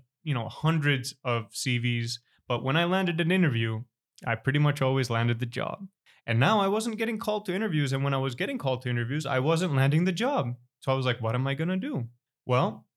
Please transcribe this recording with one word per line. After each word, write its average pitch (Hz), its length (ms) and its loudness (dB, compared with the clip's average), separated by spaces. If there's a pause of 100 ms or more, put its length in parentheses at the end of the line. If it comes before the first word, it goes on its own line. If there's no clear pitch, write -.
(240)
you 156 100 -2
know, 117 140 -2
hundreds 143 680 0 (100)
of 117 320 -2
C 123 220 -2
Vs. 117 420 -2 (280)
But 120 160 -2
when 135 140 2
I 170 80 2
landed 175 340 0
an 165 120 2
interview, 117 520 2 (420)
I 117 100 0
pretty 139 240 0
much 147 220 2
always 131 280 2
landed 117 300 0
the 123 60 -4
job. 117 420 -6 (380)
And 113 140 2
now 202 220 4
I 196 80 2
wasn't 220 280 -2
getting 226 200 -2
called 208 280 -4
to 175 100 -4
interviews. 156 360 0
And 139 120 0
when 139 100 0
I 135 40 2
was 131 180 -2
getting 247 220 -4
called 131 260 -2
to 127 60 -4
interviews, 123 360 -2
I 131 140 0
wasn't 160 360 0
landing 139 300 4
the 190 80 0
job. 180 420 -2 (240)
So 135 120 -2
I 131 40 2
was 127 100 0
like, 117 160 0
"What 113 140 0
am 131 120 0
I 139 80 -2
gonna 170 220 -2
do?" 190 300 -6 (380)
Well, 143 400 0 (120)